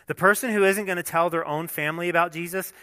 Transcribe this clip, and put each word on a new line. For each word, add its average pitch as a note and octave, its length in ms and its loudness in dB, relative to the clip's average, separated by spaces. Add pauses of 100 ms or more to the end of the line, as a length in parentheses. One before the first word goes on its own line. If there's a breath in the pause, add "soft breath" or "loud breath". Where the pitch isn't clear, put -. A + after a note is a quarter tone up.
The - 80 -6
person G#3 380 4
who G3+ 120 4
isn't G3 220 2
gonna F3 160 -4
tell E3 260 0
their E3 160 -2
own D#3 220 -4
family D#3+ 420 -4
about E3 240 2
Jesus F3 400 -8 (100)